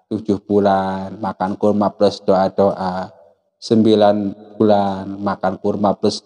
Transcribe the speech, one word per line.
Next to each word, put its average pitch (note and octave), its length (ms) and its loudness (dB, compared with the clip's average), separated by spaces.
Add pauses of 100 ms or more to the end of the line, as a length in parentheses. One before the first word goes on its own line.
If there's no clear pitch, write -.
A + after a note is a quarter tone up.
(120)
Tujuh G#2+ 320 -4
bulan, F#2+ 720 0
makan G2 400 -6
kurma G#2 400 0
plus G2+ 240 0
doa-doa. F#2+ 960 -2 (400)
Sembilan G#2+ 800 2 (240)
bulan, G2 640 0
makan F#2+ 420 -4
kurma G2+ 320 0
plus - 300 -2